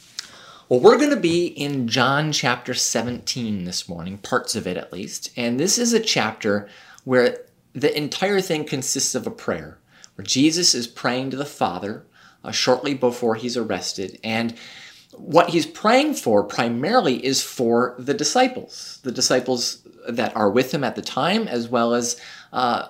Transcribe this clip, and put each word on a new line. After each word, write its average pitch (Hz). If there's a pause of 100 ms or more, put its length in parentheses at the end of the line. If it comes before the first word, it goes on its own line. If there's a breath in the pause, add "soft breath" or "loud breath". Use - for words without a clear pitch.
(680 loud breath)
Well, 123
we're 240
gonna 294
be 170
in 143
John 135
chapter 127
seventeen 117
this 90
morning, 92
parts -
of 92
it 90
at -
least. -
And 120
this 208
is 233
a 220
chapter 107 (360 loud breath)
where 123 (280)
the 147
entire 185
thing 160
consists -
of 117
a 110
prayer, 82 (380 loud breath)
where 104
Jesus 160
is 120
praying 131
to 127
the 143
Father, 101 (360 soft breath)
uh, -
shortly -
before 120
he's 120
arrested. 98
And 113 (640 loud breath)
what 170
he's 160
praying 262
for 104
primarily 135
is 131
for 120
the 131
disciples, -
the 127
disciples 127 (220)
that 117
are 107
with 123
him 147
at 110
the 104
time, 190
as 117
well 117
as, 120 (320 loud breath)
uh, 120